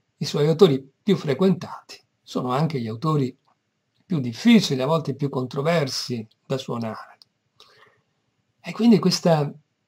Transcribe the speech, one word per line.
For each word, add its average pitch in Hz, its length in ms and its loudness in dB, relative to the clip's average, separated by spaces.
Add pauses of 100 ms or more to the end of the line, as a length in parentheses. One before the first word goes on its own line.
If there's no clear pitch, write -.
(180)
i - 80 -6
suoi 147 220 -2
autori 160 440 4 (100)
più 190 160 2
frequentati - 800 -4 (220)
sono - 300 -6
anche 147 280 -2
gli 117 80 -6
autori 131 480 -2 (720)
più 165 140 -4
difficili, 135 640 4
a 127 40 0
volte 151 300 -2
più 143 140 -4
controversi 135 960 -4 (200)
da 135 120 -4
suonare. 113 600 -10 (1400)
E - 120 -14
quindi 220 280 4
questa 165 520 0 (360)